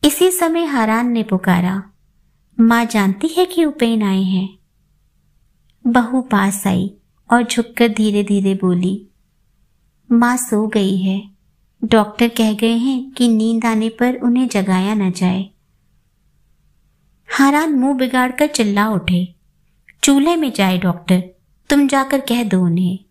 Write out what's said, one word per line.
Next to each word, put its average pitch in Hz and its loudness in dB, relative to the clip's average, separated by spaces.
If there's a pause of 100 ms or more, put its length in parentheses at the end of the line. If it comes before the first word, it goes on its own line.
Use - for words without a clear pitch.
इसी 359 2
समय 339 -2
हारान 240 0
ने 226 0
पुकारा, 185 0 (760)
"माँ 233 4
जानती 202 0
है 339 0
कि 339 0
उपेन 233 -2
आए 190 0
हैं?" 190 -2 (1400)
बहू 247 0
पास 196 -2
आई 185 -2 (360)
और 240 2
झुककर 233 0
धीरे 208 0
धीरे 196 0
बोली, 180 -2 (1040)
"माँ 240 2
सो 220 -2
गई 196 0
है, 190 -2 (520)
डॉक्टर 220 2
कह 220 0
गए 226 0
हैं 262 -2
कि 240 0
नींद 226 0
आने 226 0
पर 247 -2
उन्हें 247 0
जगाया 196 0
न 196 0
जाए।" 185 -2 (1800)
हारान 294 0
मुंह 269 0
बिगाड़कर 254 0
चिल्ला 214 0
उठे, 180 -2 (680)
"चूल्हे 277 4
में 302 -2
जाए 185 0
डॉक्टर, 180 0 (460)
तुम 285 4
जाकर 269 0
कह 240 -4
दो 185 0
उन्हें।" 180 0 (120)